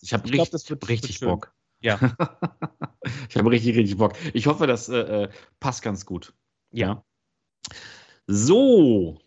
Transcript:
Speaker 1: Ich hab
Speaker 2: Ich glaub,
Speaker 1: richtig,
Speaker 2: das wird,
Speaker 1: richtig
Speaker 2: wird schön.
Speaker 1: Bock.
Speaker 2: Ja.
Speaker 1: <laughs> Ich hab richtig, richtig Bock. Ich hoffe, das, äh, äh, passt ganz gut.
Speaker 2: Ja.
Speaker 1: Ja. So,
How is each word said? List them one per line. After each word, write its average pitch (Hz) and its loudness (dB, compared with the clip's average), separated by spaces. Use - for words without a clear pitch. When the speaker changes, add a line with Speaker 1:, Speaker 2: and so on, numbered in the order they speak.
Speaker 1:
Ich - -8
hab 110 -2
Speaker 2:
Ich 117 -4
glaub, 160 2
Speaker 1:
richtig, - -16
Speaker 2:
das - -10
wird, 147 -10
Speaker 1:
richtig 117 -4
Speaker 2:
wird - -10
schön. 127 -4
Speaker 1:
Bock. - -4
Speaker 2:
Ja. 107 0
Speaker 1:
<laughs> 127 0
Ich - -6
hab 107 4
richtig, 117 4
richtig 101 2
Bock. 104 2
Ich 117 0
hoffe, 156 2
das, 123 -2
äh, 107 -2
äh, 98 -8
passt 131 -6
ganz 98 -6
gut. - -12
Speaker 2:
Ja. - -2
Speaker 1:
Ja. 101 -6
So, 123 4